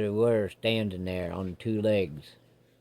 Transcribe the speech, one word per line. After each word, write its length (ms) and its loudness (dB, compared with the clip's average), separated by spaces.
they 80 2
were 400 2
standing 560 -2
there 260 -4
on 240 -6
two 240 -2
legs, 560 0